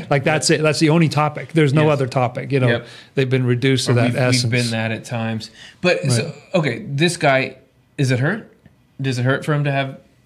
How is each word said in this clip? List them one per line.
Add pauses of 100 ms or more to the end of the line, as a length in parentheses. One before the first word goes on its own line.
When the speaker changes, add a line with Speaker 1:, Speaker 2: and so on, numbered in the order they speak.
Speaker 1:
yeah.
Speaker 2:
Like,
that's
it.
That's
the
only
topic.
There's
no
Speaker 1:
Yes.
Speaker 2:
other
topic.
You
know,
Speaker 1:
Yep. (300)
Speaker 2:
they've
been
reduced
to
Speaker 1:
Or
Speaker 2:
that
Speaker 1:
we've,
Speaker 2:
essence.
Speaker 1:
we've
been
that
at
times. (300)
But
so,
Speaker 2:
Right. (200)
Speaker 1:
okay,
this
guy, (420)
is
it
hurt? (540)
Does
it
hurt
for
him
to
have (260)